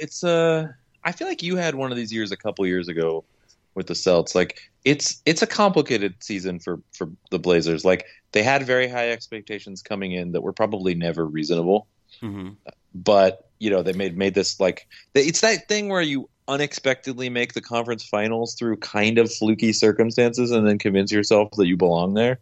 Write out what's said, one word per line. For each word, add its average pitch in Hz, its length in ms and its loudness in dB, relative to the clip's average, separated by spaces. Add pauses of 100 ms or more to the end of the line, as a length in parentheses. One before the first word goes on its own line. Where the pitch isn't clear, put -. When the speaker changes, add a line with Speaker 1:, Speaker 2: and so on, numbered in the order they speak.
Speaker 1:
It's, - 240 -10
uh, 165 440 2 (360)
I 170 80 -4
feel 339 160 -8
like 359 140 -8
you 180 140 -2
had 165 180 -2
one 131 180 -6
of 120 60 -4
these 113 120 -6
years 110 220 -4
a 95 60 -6
couple 98 280 -2
years 90 220 0
ago 82 340 -2 (520)
with 92 120 -8
the 85 80 -6
Celts. 85 400 2
Like, 90 260 0 (220)
it's, - 440 0
it's 165 160 2
a 220 40 4
complicated 139 720 2
season 90 380 -6
for, 85 220 -8 (140)
for 82 160 -8 (200)
the 92 80 -2
Blazers. 82 460 2
Like, 92 220 2 (260)
they 107 100 2
had 135 220 2
very 127 240 2
high 120 220 -2
expectations 104 720 -12
coming 98 300 -6
in 87 200 -4
that 85 80 -2
were 95 140 -6
probably 98 400 -2
never 85 320 -2
reasonable. 85 600 0 (360)
Speaker 2:
Mm-hmm. 101 300 -10 (420)
Speaker 1:
But, 95 520 4 (120)
you 107 100 -4
know, 95 140 2
they 92 100 -2
made, 90 240 -6
made 98 160 0
this, 95 260 -2
like, 92 300 -2 (240)
they, 139 120 4
it's 165 180 -2
that 220 260 0
thing 208 220 -2
where 190 100 0
you 143 300 -4 (180)
unexpectedly 135 800 -4
make 120 260 -4
the 117 60 -6
conference 117 440 -4
finals 113 500 -2
through 113 220 -2
kind 107 420 0
of 113 140 4
fluky 110 400 2
circumstances 117 800 2
and 110 140 4
then 104 120 4
convince 98 320 0
yourself 104 460 4
that 98 100 4
you 90 100 2
belong 87 380 2
there. 120 280 0